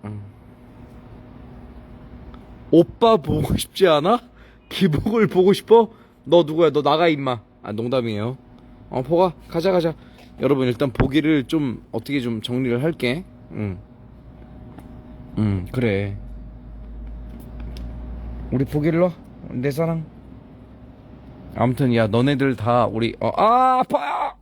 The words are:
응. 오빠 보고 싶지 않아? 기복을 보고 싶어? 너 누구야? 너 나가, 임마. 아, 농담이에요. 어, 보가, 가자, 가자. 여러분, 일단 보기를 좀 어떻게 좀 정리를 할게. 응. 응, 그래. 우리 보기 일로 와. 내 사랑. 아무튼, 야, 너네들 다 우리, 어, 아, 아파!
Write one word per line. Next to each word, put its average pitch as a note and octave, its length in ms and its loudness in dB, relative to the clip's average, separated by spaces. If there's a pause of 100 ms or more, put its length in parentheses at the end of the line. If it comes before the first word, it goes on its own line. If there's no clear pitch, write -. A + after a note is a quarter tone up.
응. G#2 160 -10 (2500)
오빠 G#3 480 4
보고 D3+ 380 -2
싶지 - 300 0
않아? E3+ 340 4 (480)
기복을 G#3 580 2
보고 F#3 260 4
싶어? A3 380 4 (340)
너 E3+ 200 6
누구야? D#3 260 2
너 C#3+ 120 0
나가, D#3 260 4
임마. C3+ 320 -2 (220)
아, G#2 100 -10
농담이에요. A#2 680 -2 (520)
어, C3 120 -4
보가, E3 320 2 (140)
가자, E3 220 0
가자. E3 240 0 (460)
여러분, C3 260 2
일단 B2 260 0
보기를 C#3+ 520 2
좀 C#3+ 480 -2
어떻게 C#3 280 -4
좀 A#2 200 -4
정리를 B2 420 -2
할게. D3+ 420 -2 (280)
응. G2+ 260 -6 (1600)
응, G2+ 340 0
그래. G2+ 440 0 (2250)
우리 B2+ 140 0
보기 D3 240 -2
일로 E3+ 180 2
와. F3 60 -2 (380)
내 B2 200 -2
사랑. D#3+ 340 -2 (1500)
아무튼, B2 400 2
야, A#2 120 4
너네들 B2+ 500 2
다 A#2 300 2
우리, A2+ 340 -2
어, A2+ 160 0
아, B3+ 440 4
아파! D#4 600 -2